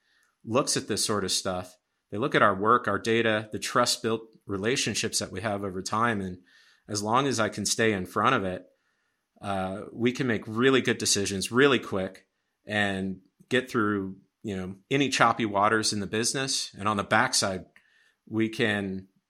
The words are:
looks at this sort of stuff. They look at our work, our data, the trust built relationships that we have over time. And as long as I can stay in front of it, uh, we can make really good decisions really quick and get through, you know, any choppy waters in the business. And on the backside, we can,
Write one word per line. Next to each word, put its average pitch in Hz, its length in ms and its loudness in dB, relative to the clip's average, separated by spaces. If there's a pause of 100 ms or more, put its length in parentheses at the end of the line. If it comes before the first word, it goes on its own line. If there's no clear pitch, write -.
(440)
looks 120 320 0
at - 120 -6
this 101 160 -2
sort 101 200 0
of 92 80 -2
stuff. 92 440 -4 (340)
They 101 80 -6
look 127 160 -2
at 139 80 6
our 104 120 6
work, 107 320 2
our 101 120 0
data, 110 520 2
the 104 80 -8
trust - 440 0
built 113 200 -2 (240)
relationships 107 760 -2
that 101 120 -8
we 95 80 -6
have 101 240 -4
over 95 160 -6
time. 107 400 0
And 90 180 -6 (500)
as 104 140 -4
long 120 240 2
as 117 140 0
I 107 80 2
can 101 180 -4
stay 110 260 2
in 92 140 -2
front 117 300 2
of 101 80 0
it, 92 220 -6 (760)
uh, 98 400 -4 (100)
we 120 200 0
can 131 140 -4
make 107 200 0
really 123 360 4
good 120 160 0
decisions 98 520 -2
really 127 280 6
quick - 480 -6 (400)
and 98 540 -2 (280)
get 127 220 0
through, 101 460 0 (280)
you 101 120 -4
know, 92 200 -8 (140)
any 139 180 2
choppy 117 380 4
waters 107 460 2
in 107 60 -4
the 98 80 -4
business. 120 720 -2
And 98 80 -4
on 107 120 2
the 101 40 0
backside, 107 640 2 (640)
we 113 200 0
can, 101 600 -2 (220)